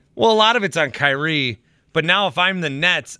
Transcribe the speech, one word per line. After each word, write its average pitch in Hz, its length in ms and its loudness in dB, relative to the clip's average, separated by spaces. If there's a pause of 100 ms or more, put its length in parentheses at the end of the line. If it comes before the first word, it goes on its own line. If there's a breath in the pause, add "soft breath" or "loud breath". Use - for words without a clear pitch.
(140)
Well, 220 180 2
a - 0 -
lot 220 240 4
of 214 80 -2
it's 170 120 -4
on 151 140 0
Kyrie. 139 720 -2 (320)
But 160 120 0
now 190 220 2
if 170 120 -4
I'm 180 220 0
the 151 100 -4
Nets, 156 500 -2